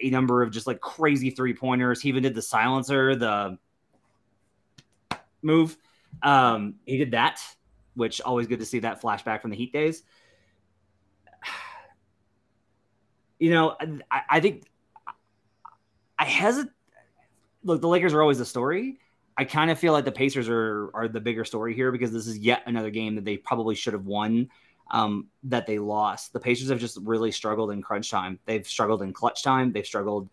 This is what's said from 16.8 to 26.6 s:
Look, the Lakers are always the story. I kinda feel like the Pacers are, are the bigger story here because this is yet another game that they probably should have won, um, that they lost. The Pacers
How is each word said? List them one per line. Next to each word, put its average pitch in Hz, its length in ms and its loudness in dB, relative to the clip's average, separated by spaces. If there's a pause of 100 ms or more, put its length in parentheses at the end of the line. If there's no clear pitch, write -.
Look, 165 160 2
the 170 80 2
Lakers 170 260 4
are 151 80 6
always 143 160 6
the 123 60 -2
story. 175 540 -4 (380)
I 135 80 0
kinda 156 320 2
feel 170 160 4
like 143 120 4
the 127 80 -2
Pacers 127 360 0
are, 110 460 -2
are 113 120 -4
the 110 140 -6
bigger 110 240 -4
story 113 300 -6
here 131 180 0
because 120 200 -2
this 113 140 -4
is 110 120 -6
yet 120 280 4
another 113 240 -2
game 107 240 -4
that 104 100 -6
they 104 120 -4
probably 110 400 -2
should - 160 -4
have 98 140 -6
won, 110 420 0 (420)
um, 107 380 -2 (160)
that 123 220 -2
they 107 120 -2
lost. 104 540 -2
The 120 80 -6
Pacers 127 300 0